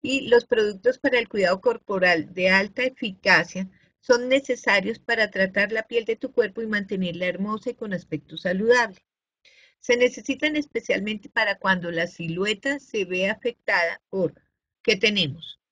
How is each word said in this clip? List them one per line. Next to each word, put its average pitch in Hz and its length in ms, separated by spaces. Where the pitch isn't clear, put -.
Y 254 280
los 240 160
productos 214 520
para 247 220
el 233 100
cuidado 190 320
corporal 180 720
de 185 160
alta 202 340
eficacia 190 840
son 247 300
necesarios 262 680
para 226 300
tratar 196 420
la 220 120
piel 233 220
de 226 100
tu 254 160
cuerpo 220 300
y 220 60
mantenerla 190 600
hermosa 208 420
y 240 60
con 208 180
aspecto 156 420
saludable. 208 600
Se 240 180
necesitan 262 580
especialmente 214 760
para 208 280
cuando 180 340
la 170 160
silueta 202 720
se 202 260
ve 185 240
afectada 202 800
por, 185 320
¿qué 214 140
tenemos? 190 640